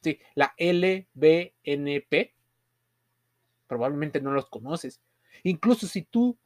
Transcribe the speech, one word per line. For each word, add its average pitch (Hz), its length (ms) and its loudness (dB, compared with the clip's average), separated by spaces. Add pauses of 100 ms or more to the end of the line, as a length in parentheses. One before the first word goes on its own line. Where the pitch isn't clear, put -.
Sí, 156 180 -4 (140)
la 139 240 2
L 180 540 0
B 160 400 4 (100)
N 143 460 -4
P, 175 260 0 (1300)
probablemente 143 540 -4
no 139 120 -6
los 139 160 -2
conoces. 131 520 -10 (420)
Incluso 208 440 0
si 175 160 -6
tú 240 440 -2